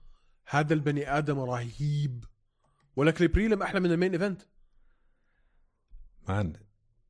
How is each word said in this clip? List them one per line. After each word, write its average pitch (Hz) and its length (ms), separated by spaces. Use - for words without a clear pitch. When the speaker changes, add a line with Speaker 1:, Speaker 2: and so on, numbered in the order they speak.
Speaker 1:
هذا 151 280
البني 143 440
آدم 147 200
رهيب. 127 840
ولك 160 260
البريلم 196 400
أحلى 190 180
من 175 120
المين 180 200
إيفنت. 180 300
Speaker 2:
مان، 95 240